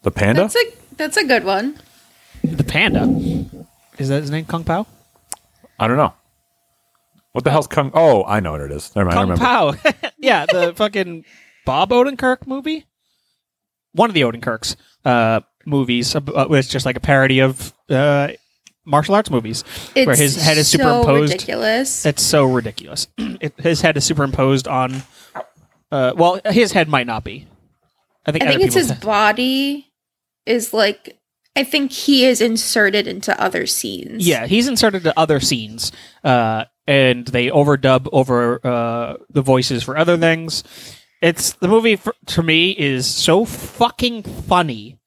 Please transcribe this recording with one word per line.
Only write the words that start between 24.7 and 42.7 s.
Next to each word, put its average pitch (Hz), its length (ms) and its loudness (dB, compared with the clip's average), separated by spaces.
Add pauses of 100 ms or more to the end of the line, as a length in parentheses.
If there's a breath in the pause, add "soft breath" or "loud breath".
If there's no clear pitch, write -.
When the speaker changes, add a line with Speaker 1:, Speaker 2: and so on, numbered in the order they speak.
Speaker 3:
uh, 131 240 0
well, 175 300 2
his 214 260 2
head 160 160 2
might 131 180 0
not 110 180 -6
be. 110 220 -14 (800)
I 151 60 -2
think 165 120 0
Speaker 2:
I 285 40 0
Speaker 3:
other 285 100 2
Speaker 2:
think 381 80 4
it's - 80 0
Speaker 3:
people's 311 140 2
Speaker 2:
his - 100 -4
Speaker 3:
head. 196 80 -10
Speaker 2:
body 254 840 0 (540)
is 226 260 -2
like, 208 460 -2 (360)
I 277 100 -2
think 277 280 -2
he 269 320 2
is 254 160 4
inserted 214 680 0
into 196 340 -4
other 185 260 -2
scenes. 127 600 -6
Speaker 3:
Yeah, 123 200 0
he's 233 220 2
inserted 208 360 0
to 160 140 0
other 156 220 2
scenes, 113 520 -6 (320 loud breath)
uh, 113 400 2 (240)
and 127 380 2
they 123 240 0
overdub 139 600 2
over, 123 560 2
uh, 117 500 -4 (140)
the 143 120 0
voices 127 420 0
for 135 140 -8
other 170 180 4
things. 165 480 -2 (560 loud breath)
It's - 320 0
the 180 160 -4
movie 220 260 4
for, 196 180 -6 (140)
to - 160 -2
me 165 300 2